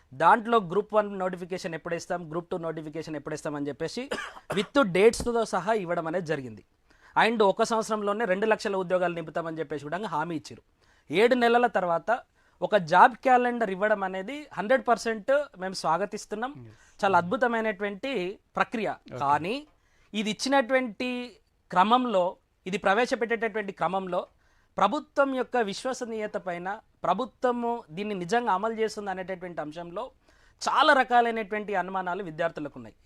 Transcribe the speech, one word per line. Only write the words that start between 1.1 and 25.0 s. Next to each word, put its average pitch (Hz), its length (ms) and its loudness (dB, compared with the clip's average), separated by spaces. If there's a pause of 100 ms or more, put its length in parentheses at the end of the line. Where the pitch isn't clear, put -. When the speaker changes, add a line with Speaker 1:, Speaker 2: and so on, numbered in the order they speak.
Speaker 1:
నోటిఫికేషన్ 180 560 -6
ఎప్పుడేస్తాం, 170 560 -6
గ్రూప్ 170 180 -6
టూ 185 80 -4
నోటిఫికేషన్ 160 580 -8
ఎప్పుడేస్తాం 151 400 -6
అని 143 120 -4
చెప్పేసి 165 440 -6
<coughs> - 460 -8
with 214 240 2
డేట్స్తో 220 640 4
సహా 202 280 -2
ఇవ్వడం 175 340 -2
అనేది 170 180 -4
జరిగింది. 131 400 -6 (600)
And 220 180 2
ఒక 196 200 4
సంవత్సరంలోనే 214 640 0
రెండు 190 200 0
లక్షల 214 300 0
ఉద్యోగాలు 180 380 0
నింపుతామని 160 460 -6
చెప్పేసి 147 240 -6
కూడా 151 140 -8
హామీ 170 380 -4
ఇచ్చారు. - 260 -12 (480)
ఏడు 208 260 4
నెలల 240 320 4
తర్వాత 185 540 0 (400)
ఒక 180 140 0
జాబ్ 190 400 8
క్యాలెండర్ 247 540 4
ఇవ్వడం 196 340 0
అనేది 190 500 -8
హండ్రెడ్ 214 340 0
పర్సెంట్ 226 440 0 (260)
మేము 185 160 -8
స్వాగతిస్తున్నాం. 202 840 -4
Speaker 2:
Yes. - 480 -10
Speaker 1:
చాలా 196 120 6
అద్భుతమైనటువంటి 208 1200 0 (160)
ప్రక్రియ. 190 380 -2 (140)
Speaker 2:
Okay. 123 120 -10
Speaker 1:
కానీ 156 480 0 (460)
ఇది 208 160 -2
ఇచ్చినటువంటి 247 1120 -2 (320)
క్రమంలో, 202 640 2 (280)
ఇది 190 120 -4
ప్రవేశపెట్టేటటువంటి 214 920 0
క్రమంలో 180 560 -4 (500)
ప్రభుత్వం 269 580 0